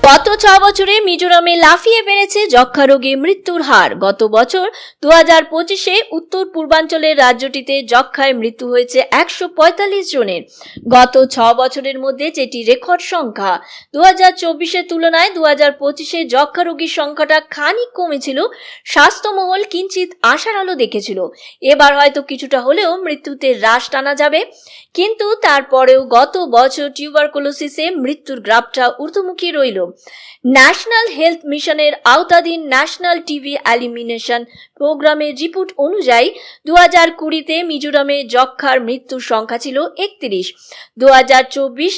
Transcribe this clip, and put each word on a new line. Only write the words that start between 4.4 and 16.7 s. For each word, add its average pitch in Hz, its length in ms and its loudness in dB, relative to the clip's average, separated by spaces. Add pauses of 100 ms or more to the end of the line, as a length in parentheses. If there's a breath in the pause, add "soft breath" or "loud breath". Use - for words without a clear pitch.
দু 277 100 -2
হাজার 330 400 6
পঁচিশে 349 460 -4 (160)
উত্তর 339 400 -6
পূর্বাঞ্চলের 311 680 0
রাজ্যটিতে 269 580 0 (160)
যক্ষায় 269 420 0
মৃত্যু 233 340 -6
হয়েছে 247 320 0 (220)
একশো 359 280 -4
পঁয়তাল্লিশ 359 640 0
জনের। 202 300 -2 (540 loud breath)
গত 254 200 6 (160)
ছ - 60 -6 (200)
বছরের 262 420 -4
মধ্যে 269 320 -4
যেটি 254 320 -6
রেকর্ড 269 380 0 (100)
সংখ্যা। 208 420 -4 (380 loud breath)
দু 285 100 -6
হাজার 370 380 4
চব্বিশের 339 480 -4
তুলনায় 330 460 0
দু 330 100 -4
হাজার 294 360 2
পঁচিশে 294 400 -6 (140)
যক্ষা 294 300 0
রোগীর 330 340 -6